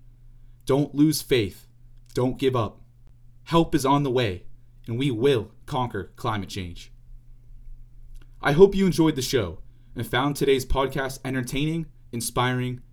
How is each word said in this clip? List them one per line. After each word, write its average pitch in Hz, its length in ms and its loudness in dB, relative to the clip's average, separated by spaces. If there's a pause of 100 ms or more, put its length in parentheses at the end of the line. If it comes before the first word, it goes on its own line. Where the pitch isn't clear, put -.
(640)
Don't 143 300 0
lose 147 280 2
faith. - 460 -2 (460)
Don't 127 240 0
give 127 180 2
up. 101 240 -4 (640)
Help 165 300 2
is 135 120 2
on 143 160 4
the 135 80 0
way, 113 360 0 (420)
and 117 100 -4
we 139 140 0
will 117 400 2 (140)
conquer 123 500 -4
climate 101 320 -6
change. 90 420 -10 (1500)
I 143 100 2
hope 196 220 8
you 196 120 2
enjoyed 160 280 2
the 135 80 -4
show 98 380 -2 (340)
and 117 120 -6
found 143 300 0
today's 135 300 2
podcast 135 580 -2
entertaining, 139 600 -2 (260)
inspiring, 123 680 -2 (120)